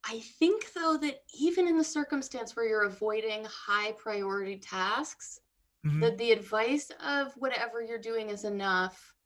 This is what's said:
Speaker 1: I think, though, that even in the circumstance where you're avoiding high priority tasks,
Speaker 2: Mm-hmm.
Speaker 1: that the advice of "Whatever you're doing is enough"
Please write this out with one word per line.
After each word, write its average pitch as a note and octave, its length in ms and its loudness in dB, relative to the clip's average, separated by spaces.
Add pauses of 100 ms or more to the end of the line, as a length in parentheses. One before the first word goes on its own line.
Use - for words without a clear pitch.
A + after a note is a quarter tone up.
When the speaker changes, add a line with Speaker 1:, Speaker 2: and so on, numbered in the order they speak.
Speaker 1:
I A3+ 140 -6
think, F#4+ 540 2
though, D#4+ 240 2
that C#4+ 260 -4 (140)
even F4 300 4
in E4 100 6
the D#4+ 60 4
circumstance C#4 720 -2
where A#3 120 0
you're G#3+ 160 4
avoiding G#3+ 640 -2
high G#3+ 480 -2
priority G3 640 -4
tasks, G3 800 -4 (460)
Speaker 2:
Mm-hmm. D#3 240 4
Speaker 1:
that F#3+ 80 0
the A#3 160 2
advice A3+ 580 2 (100)
of C#4 360 0
"Whatever A#3 440 -2
you're A3+ 180 -6
doing A3 300 -4
is G#3 160 -6
enough" G3 720 -2 (100)